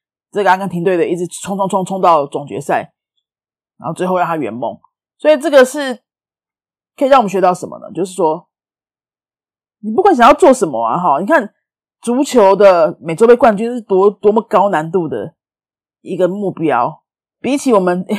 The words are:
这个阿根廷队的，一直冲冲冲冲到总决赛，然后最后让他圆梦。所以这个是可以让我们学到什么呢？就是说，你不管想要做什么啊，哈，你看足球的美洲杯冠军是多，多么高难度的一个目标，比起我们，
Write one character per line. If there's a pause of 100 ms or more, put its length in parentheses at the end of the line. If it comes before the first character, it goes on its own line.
(320)
这
个
阿
根
廷
队
的，
一
直
冲
冲
冲
冲
到
总
决
赛， (840)
然
后
最
后
让
他
圆
梦。 (400)
所
以
这
个
是 (920)
可
以
让
我
们
学
到
什
么
呢？
就
是
说， (1300)
你
不
管
想
要
做
什
么
啊，
哈，
你
看 (460)
足
球
的
美
洲
杯
冠
军
是
多，
多
么
高
难
度
的 (640)
一
个
目
标， (360)
比
起
我
们， (140)